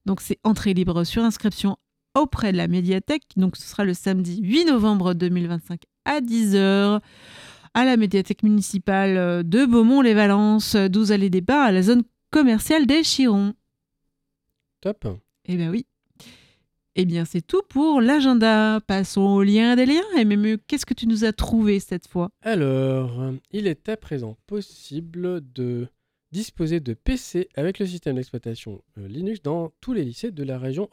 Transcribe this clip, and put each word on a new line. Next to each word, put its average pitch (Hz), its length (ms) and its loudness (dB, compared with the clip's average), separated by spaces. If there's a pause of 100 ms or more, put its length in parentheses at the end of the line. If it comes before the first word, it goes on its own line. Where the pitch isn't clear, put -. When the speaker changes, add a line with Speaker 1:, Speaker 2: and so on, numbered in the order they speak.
Speaker 1:
Donc, 190 160 -4
c'est - 240 -6
entrée 208 280 0
libre 175 300 0
sur 233 200 -2
inscription 208 520 -2 (420)
auprès 247 360 0
de 185 40 0
la 170 120 -2
médiathèque. 185 540 -2 (120)
Donc, 185 220 0
ce - 100 -18
sera - 160 -4
le 180 100 0
samedi 185 480 -4
huit 240 240 2
novembre 208 480 2
deux 175 160 -2
mille 175 200 -2
vingt-cinq 170 320 -8 (240)
à 294 160 -2
dix 226 340 0
heures 196 460 2 (760)
à 247 60 4
la 254 140 4
médiathèque 196 440 0
municipale, 196 760 2
euh, 175 260 0
de 214 220 2
Beaumont-les-Valences, 214 1120 4
douze 196 340 2
allées 196 180 2
des 180 120 0
Bains 262 180 2
à 233 140 4
la 185 80 2
zone 233 220 4 (280)
commerciale 277 560 4
des 311 160 2
Chirons. 208 500 0 (1300)
Speaker 2:
Top. 208 260 -6 (380)
Speaker 1:
Eh 180 140 -4
ben 165 120 -2
oui. 220 160 -4 (1120)
Eh 185 80 2
bien, 170 220 -2
c'est 170 160 -6
tout 381 260 -2
pour 294 320 2
l'agenda. 226 880 4
Passons 196 360 -2
au 196 200 4
lien 220 320 4
des 247 100 4
liens. 302 160 2 (160)
M 214 140 4
M 208 140 0
U, 220 120 0 (100)
qu'est-ce - 180 -4
que - 80 -4
tu - 140 -8
nous 226 180 0
as 220 80 0
trouvé 208 480 0
cette - 260 -10
fois ? 180 240 -6 (120)
Speaker 2:
Alors, 131 760 -2
euh, 131 120 -6 (180)
il 202 160 -4
est 165 220 -8
à 220 80 -6
présent 120 400 -10 (100)
possible 175 920 -10 (120)
de 123 360 -8 (420)
disposer 170 480 -6
de 123 140 -8
P - 240 -4
C - 380 -8
avec 170 240 -6
le 196 80 -4
système 170 280 -8
d'exploitation, 117 640 -12 (160)
euh, 98 120 -14
Linux 185 320 -10
dans 160 400 -6
tous 254 100 -8
les 196 140 -4
lycées 202 260 -10
de 147 120 -10
la 131 140 -8
région 135 360 -6